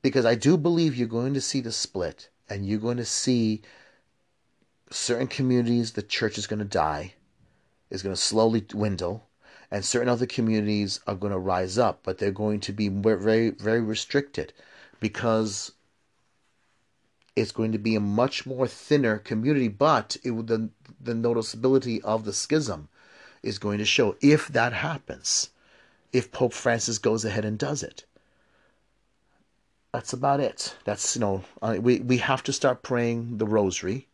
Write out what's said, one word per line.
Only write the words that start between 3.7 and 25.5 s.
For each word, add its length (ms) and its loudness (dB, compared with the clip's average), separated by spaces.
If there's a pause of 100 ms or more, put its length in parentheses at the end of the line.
certain 380 -2
communities, 640 2
the 100 -6
church 380 -2
is 80 -6
gonna 180 -4
die, 480 -2 (800)
is 100 -8
gonna 140 -4
slowly 460 2
dwindle, 640 -4 (420)
and 160 -6
certain 240 0
other 160 2
communities 800 0
are 80 -4
gonna 240 -4
rise 400 -2
up, 240 2
but 160 -6
they're 140 0
going 300 -2
to 120 -8
be 160 0
ve-, 240 2
very, 380 4
very 300 0
restricted, 720 -4 (460)
because 720 -2 (1600)
it's 160 0
going 200 -2
to 60 -2
be 180 0
a 40 2
much 480 0
more 200 0
thinner 520 0
community, 480 0
but 560 2
it 80 -2
would, 160 -4
the, 220 0 (300)
the 140 -6
noticeability 880 0
of 240 -2
the 80 -6
schism 560 -2 (540)
is 160 -6
going 180 -2
to 80 -2
show 340 2
if 280 6
that 260 0
happens, 800 -6 (600)